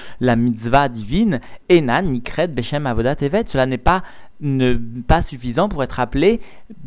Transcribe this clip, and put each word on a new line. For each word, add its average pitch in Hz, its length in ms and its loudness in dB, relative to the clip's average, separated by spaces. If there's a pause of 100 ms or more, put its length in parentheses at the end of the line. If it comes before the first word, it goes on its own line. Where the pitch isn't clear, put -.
(200)
la 123 140 4
mitzvah 120 540 2
divine, 127 520 0 (300)
Enan 156 320 4
Nikret 151 460 0
Beshem 143 380 -2
Avodat 120 340 2
Evet, 151 320 0
cela 131 140 2
n'est 131 100 -2
pas, 180 260 2 (380)
ne, 131 380 2 (280)
pas 165 180 0
suffisant 127 440 -4
pour 160 140 -4
être 127 180 -4
appelé 156 400 0 (460)